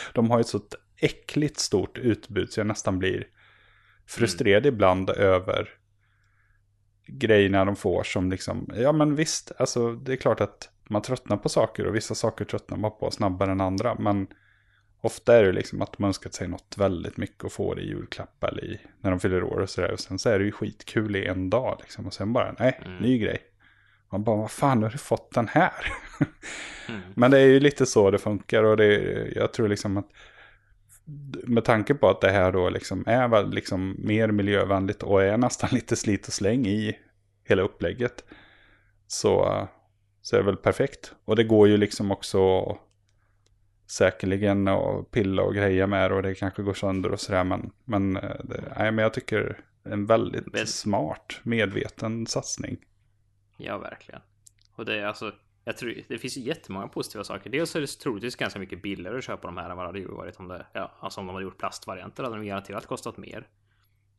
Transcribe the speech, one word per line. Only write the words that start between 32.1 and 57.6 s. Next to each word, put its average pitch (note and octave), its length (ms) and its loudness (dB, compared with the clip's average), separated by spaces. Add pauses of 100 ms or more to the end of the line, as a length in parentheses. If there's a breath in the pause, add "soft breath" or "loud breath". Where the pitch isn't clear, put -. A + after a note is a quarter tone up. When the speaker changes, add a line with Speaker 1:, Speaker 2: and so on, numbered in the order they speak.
Speaker 1:
det G2 100 6
här F#2 220 4
då, F2+ 160 2
liksom, F#2 380 -4
är B2 220 2
väl, G#2 220 4
liksom, G2+ 480 -4
mer G#2+ 300 0
miljövänligt G2 760 0
och G2 200 4
är G2+ 140 4
nästan B2 320 0
<laughs> - 40 -2
lite A#2+ 240 0
slit G2+ 300 0
och - 60 -10
släng A2 340 0
i G#2 320 -2 (460)
hela F#2+ 180 4
upplägget, G#2 600 -4 (840 soft breath)
så, G2 640 0 (540)
så - 140 -2
är G2+ 40 4
det G2 60 2
väl G2 100 2
perfekt. - 580 -2 (100)
Och G#2+ 120 0
det A2+ 80 6
går G#2+ 240 8
ju, G#2 80 6
liksom, G#2 340 0
också F#2+ 540 2 (1200)
säkerligen G2 840 2
att F#2+ 420 -2
pilla F#2+ 320 0
och G2 120 0
greja G2 320 2
med, G2 260 2
och G2 100 0
det F#2+ 120 -4
kanske G2 280 -6
går G2 120 -2
sönder F#2+ 380 -2
och G2 80 -4
sådär, F#2 240 0
men, F#2+ 260 -4 (140)
men, G2 320 0
eh, G2+ 280 -8
det, - 340 -10
nej, A2 140 2
men A2 100 2
jag A2 120 2
tycker G#2+ 460 -2 (240)
en G#2 220 -4
väldigt - 460 0
Speaker 2:
Men G#2+ 140 -2
Speaker 1:
smart, - 760 -4
medveten A2+ 840 -2
satsning. - 500 -6 (840)
Speaker 2:
Ja, G2+ 180 -8
verkligen. - 420 -16 (540)
Och A#2 100 -12
det A2 160 -4
är G2+ 60 -4
alltså, G#2+ 260 -8 (320)
jag A2+ 120 -6
tror, A#2 180 -8 (140)
det A#2+ 100 -8
finns B2 180 -10
ju C#3 40 -12
jättemånga A2 480 -10
positiva G#2+ 360 -10
saker. - 260 -12
Dels D#3+ 260 -4